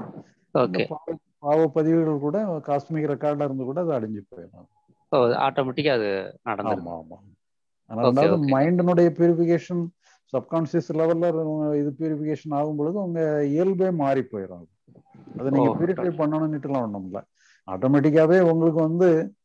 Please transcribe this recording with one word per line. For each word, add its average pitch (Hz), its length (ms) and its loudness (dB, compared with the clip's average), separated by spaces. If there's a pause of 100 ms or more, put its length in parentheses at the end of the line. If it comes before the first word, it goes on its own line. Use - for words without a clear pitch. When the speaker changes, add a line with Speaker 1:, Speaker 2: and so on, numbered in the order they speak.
(520)
Speaker 1:
அந்த 139 280 0
Speaker 2:
ஓகே. - 80 -2
Speaker 1:
பாவ, 160 300 -10 (220)
பாவ 156 280 2
பதிவுகள் 160 520 2
கூட 151 240 -2
காஸ்மிக் 151 680 -4
ரெக்கார்ட்ல 147 340 -2
இருந்து 135 200 -4
கூட 139 180 -4
அது 165 100 -2
அழிஞ்சு 110 300 -4 (140)
போயிடும். 90 320 -20 (420)
Speaker 2:
ஓ, 151 80 2
ஆட்டோமேட்டிக்கா 135 720 0
அது 101 560 -2
நடந்துருது. 98 380 -4
Speaker 1:
ஆமா, 85 100 -10
ஆமா. 82 240 -14 (680)
ஆனா 113 160 -6
Speaker 2:
ஓகே, 120 40 4
Speaker 1:
ரெண்டாவது 143 320 4
Speaker 2:
ஓகே. 143 140 0
Speaker 1:
மைண்டினுடைய 175 580 4
purification, 170 800 0 (500)
subconscious 165 560 -4
லெவல்ல 165 340 0 (500)
இது 147 220 -2
purification 156 560 -4
ஆகும் 151 200 -2
பொழுது 165 280 -2
உங்க 160 420 -2
இயல்பே 185 460 0
மாறி 139 280 0
போயிடும். 92 460 -8 (720)
அதை 127 140 -4
நீங்க 131 180 4
Speaker 2:
ஓ. 110 60 0
Speaker 1:
பியூரிஃபை 175 340 -2
பண்ணணும்னுட்டுலாம் 151 720 -2
ஒண்ணும் 101 240 -6
இல்ல. 92 200 -12 (460)
ஆட்டோமேட்டிக்காவே 147 680 4
உங்களுக்கு 165 420 4
வந்து 165 640 2